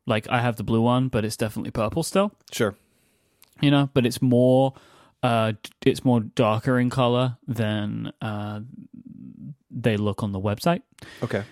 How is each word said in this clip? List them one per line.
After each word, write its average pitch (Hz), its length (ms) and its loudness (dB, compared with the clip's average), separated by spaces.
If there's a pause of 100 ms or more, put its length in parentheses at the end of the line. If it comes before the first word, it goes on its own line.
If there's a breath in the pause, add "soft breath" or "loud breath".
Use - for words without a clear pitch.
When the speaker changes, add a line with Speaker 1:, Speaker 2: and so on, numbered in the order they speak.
Speaker 1:
like, 110 240 -2
I 120 100 0
have 120 140 0
the 113 80 -8
blue 113 180 0
one, 123 280 2
but 113 160 -2
it's 110 120 -6
definitely 110 360 -6
purple 117 320 -2
still. 202 260 0 (220)
Speaker 2:
Sure. 101 240 -2 (840)
Speaker 1:
You 143 120 4
know, 139 200 2
but 123 140 4
it's 123 160 -4
more, 127 520 4 (500 soft breath)
uh, 113 280 2 (100)
d-, - 280 -2
it's 120 140 0
more 120 160 4
darker 110 580 0
in 123 120 2
color 123 480 0 (100)
than, 107 640 -4 (100)
uh, 104 380 -8 (1080)
they 113 280 0
look 104 260 -2
on 107 80 0
the 98 100 -4
website. 107 420 0 (420 loud breath)
Speaker 2:
Okay. 113 280 -2